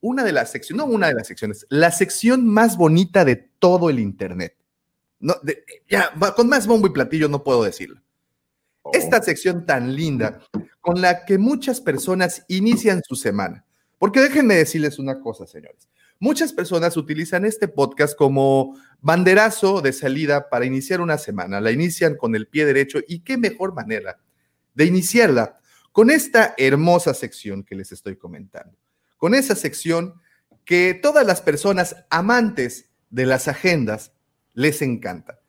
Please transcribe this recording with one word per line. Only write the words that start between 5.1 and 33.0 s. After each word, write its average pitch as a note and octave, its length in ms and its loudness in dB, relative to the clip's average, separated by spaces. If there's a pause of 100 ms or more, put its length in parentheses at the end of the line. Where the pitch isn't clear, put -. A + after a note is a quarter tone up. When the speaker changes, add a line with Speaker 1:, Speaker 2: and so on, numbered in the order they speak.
Speaker 1:
No, E3+ 240 -2
de, D3 220 -8 (240)
ya, F#3+ 220 0 (100)
va, G3 120 0
con A#3+ 140 2
más B3+ 180 2
bombo G#3+ 220 4
y F3 40 0
platillo C#3+ 360 -2
no C#3+ 160 -4
puedo B2 200 2
decirlo. - 380 -8 (800)
Speaker 2:
Oh. C#3+ 120 -12
Speaker 1:
Esta - 280 2
sección F3 440 -2
tan C3 280 -2
linda C3+ 460 -4 (400)
con F3 220 -2
la F3+ 240 0
que G3 120 2
muchas B3+ 440 0
personas F3+ 680 -4
inician F#3+ 580 0
su B2+ 120 -10
semana. G2 480 -6 (320)
Porque G3+ 240 4
déjenme C4+ 340 4
decirles D3+ 440 0
una C3+ 200 -8
cosa, A2+ 260 -12
señores. - 440 -20 (280)
Muchas C#4 360 -2
personas E3+ 420 -2
utilizan E3 480 -4
este G#3+ 240 -2
podcast D3 500 -2
como C3+ 600 2 (240)
banderazo F#3+ 800 2
de C#3 100 0
salida C#3+ 580 -2
para B2 160 -2
iniciar C3+ 360 -4
una D#3+ 160 -2
semana. G2 420 -8
La A2 120 0
inician D#3+ 440 0
con A2+ 200 -4
el A2 120 -6
pie D3+ 180 -2
derecho C#3 400 0
y E3+ 140 -12
qué C4+ 180 -6
mejor F#3+ 360 -4
manera G#2+ 440 -10 (560)
de D3+ 120 2
iniciarla F3 720 2 (320)
con A3+ 180 6
esta A#3 480 2
hermosa D3+ 560 2
sección G2+ 500 -10
que G2 120 -16
les F#2+ 160 -14
estoy G2 240 -14
comentando, - 600 -20 (420)
con F3+ 160 2
esa C4+ 180 0
sección E3+ 640 -6 (500)
que F3+ 300 2
todas A#3 320 4
las F3+ 140 0
personas F3 540 -2 (140)
amantes F#3+ 800 -2 (220)